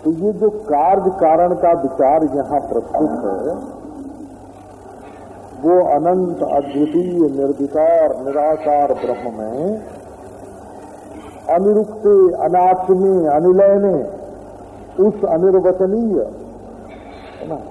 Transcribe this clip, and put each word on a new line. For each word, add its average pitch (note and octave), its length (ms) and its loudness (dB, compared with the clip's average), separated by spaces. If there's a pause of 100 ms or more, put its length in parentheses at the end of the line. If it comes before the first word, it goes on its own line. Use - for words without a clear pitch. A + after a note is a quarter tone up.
तो D#3 80 0
ये F#3 220 0
जो G3+ 160 2
कार्य F#3 600 0
कारण F3 440 2
का E3+ 180 2
विचार D3+ 520 2
यहाँ C#3+ 360 -2
प्रस्तुत B2+ 500 -2
है, A#2 680 -6 (1900)
वो F3 220 4
अनंत E3+ 580 0
अद्वितीय D3 840 0
निर्विकार C#3 960 0
निराकार D3 680 0
ब्रह्म A#2 440 -6
में C#3+ 480 -6 (1600)
अनिरुक्ते G3+ 840 4
अनात्मे F#3 920 2
अनिलयने, F#3 760 4 (1000)
उस G3+ 220 2
अनिर्वचनीय, F#3 1040 2 (1120)
है - 80 -12
ना D3+ 100 -8 (120)